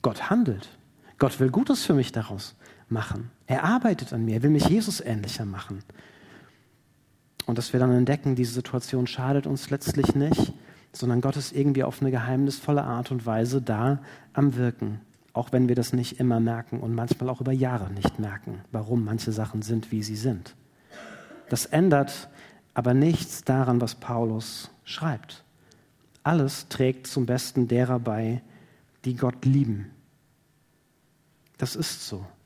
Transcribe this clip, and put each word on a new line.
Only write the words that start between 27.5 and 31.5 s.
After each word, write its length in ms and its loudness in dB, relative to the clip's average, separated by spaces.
derer 320 2
bei, 420 -2
die 100 -2
Gott 300 -2
lieben. 460 2